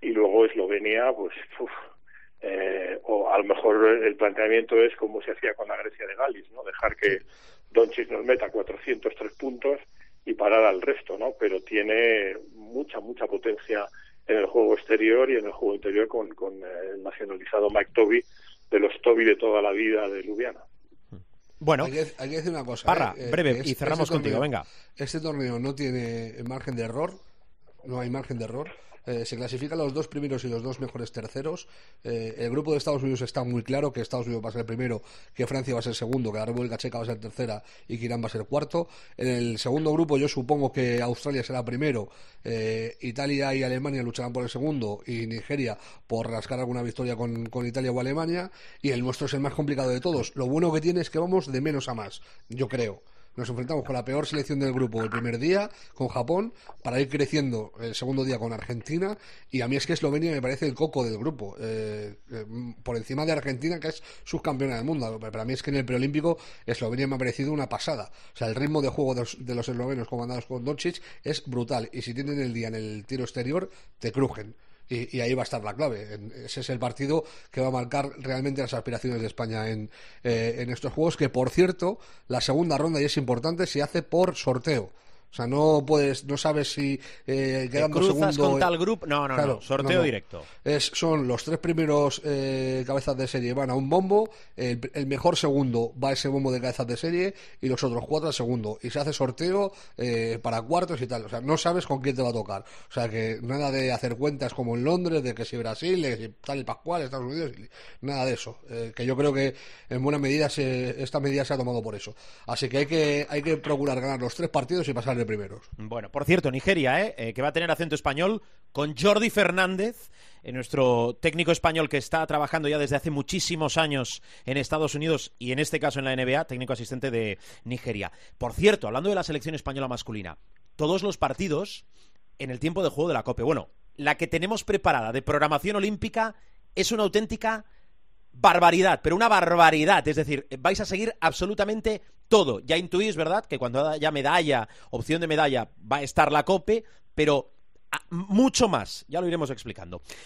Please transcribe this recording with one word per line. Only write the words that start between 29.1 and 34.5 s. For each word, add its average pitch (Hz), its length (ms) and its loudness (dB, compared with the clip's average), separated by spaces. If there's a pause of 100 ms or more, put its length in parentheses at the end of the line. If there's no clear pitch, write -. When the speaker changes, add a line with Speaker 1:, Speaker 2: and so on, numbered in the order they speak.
Speaker 3:
se 117 100 -8
clasifican 127 420 -6
los 143 160 -2
dos 156 140 -4
primeros 139 380 -4
y - 20 -6
los 117 160 -4
dos 127 160 -8
mejores 123 320 -8
terceros. 135 560 -8 (380)
Eh, 113 320 -6
el 117 120 -4
grupo 147 220 -2
de 147 60 4
Estados 143 260 0
Unidos 131 160 0
está 127 240 -4
muy 120 180 0
claro, 139 300 0
que 120 80 -6
Estados 120 280 -4
Unidos 117 180 -4
va - 20 -6
a 110 60 -4